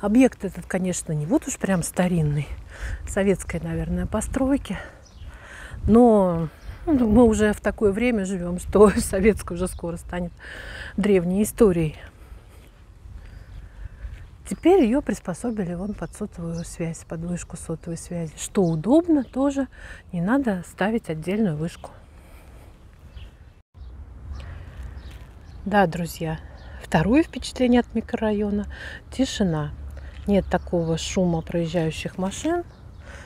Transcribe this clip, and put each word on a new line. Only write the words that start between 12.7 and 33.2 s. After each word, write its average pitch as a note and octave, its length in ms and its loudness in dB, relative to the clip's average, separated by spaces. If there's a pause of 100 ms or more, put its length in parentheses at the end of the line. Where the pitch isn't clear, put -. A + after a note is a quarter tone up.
Теперь E4+ 360 6
ее B3 180 2
приспособили G3 720 -4
вон F#3+ 200 -6
под - 200 -10
сотовую E3+ 500 -8
связь, - 440 -8
под D#3+ 120 -8
вышку F3 360 -8
сотовой E3 400 -8
связи. E3 420 -8
Что - 240 0
удобно A#3+ 600 4
тоже, C#4 420 -2 (460)
не F3 80 -4
надо G#3 500 0
ставить A3 400 -2
отдельную E3 460 0
вышку. D#3+ 340 -8 (3750)
Да, G3+ 240 6
друзья, D#3+ 500 -4 (480)
второе G#3 380 4
впечатление B3 560 2
от - 140 -4
микрорайона: G#3 720 -2 (440)
тишина. D#3+ 600 0 (540)
Нет G3 220 4
такого E3 480 0
шума F3 460 0
проезжающих E3 720 -2
машин. D4+ 480 -4 (600)